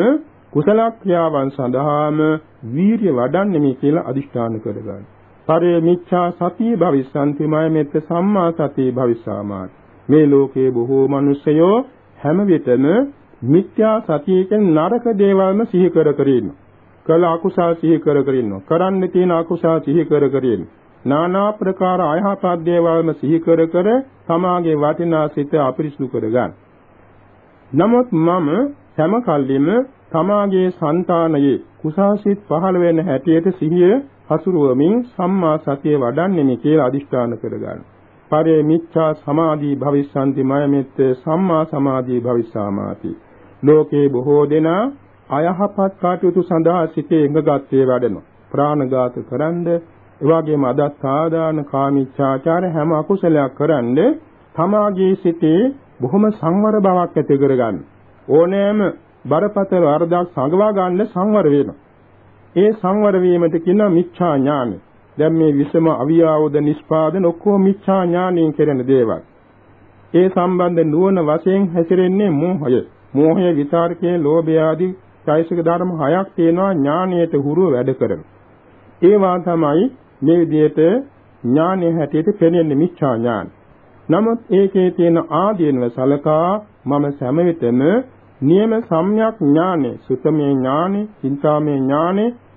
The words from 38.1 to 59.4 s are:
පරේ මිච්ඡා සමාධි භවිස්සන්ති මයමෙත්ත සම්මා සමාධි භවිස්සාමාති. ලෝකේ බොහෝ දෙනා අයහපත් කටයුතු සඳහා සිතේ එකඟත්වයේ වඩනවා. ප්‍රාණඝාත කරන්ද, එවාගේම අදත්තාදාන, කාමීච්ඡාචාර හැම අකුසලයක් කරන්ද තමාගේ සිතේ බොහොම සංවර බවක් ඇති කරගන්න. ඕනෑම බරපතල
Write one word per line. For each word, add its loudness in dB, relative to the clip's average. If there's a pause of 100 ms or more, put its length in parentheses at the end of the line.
පරේ 2
මිච්ඡා 0
සමාධි -2
භවිස්සන්ති -2
මයමෙත්ත -2 (160)
සම්මා -2
සමාධි -4
භවිස්සාමාති. -6 (520)
ලෝකේ 4
බොහෝ 0
දෙනා 0 (480)
අයහපත් -2 (140)
කටයුතු 0
සඳහා 0
සිතේ -2
එකඟත්වයේ 0
වඩනවා. -2 (200)
ප්‍රාණඝාත -2
කරන්ද, -6 (520)
එවාගේම 0
අදත්තාදාන, -2
කාමීච්ඡාචාර -2
හැම -2
අකුසලයක් 0
කරන්ද 0 (560)
තමාගේ 0
සිතේ 0 (360)
බොහොම 0
සංවර 0
බවක් 0
ඇති 2
කරගන්න. 0 (440)
ඕනෑම 2 (400)
බරපතල 0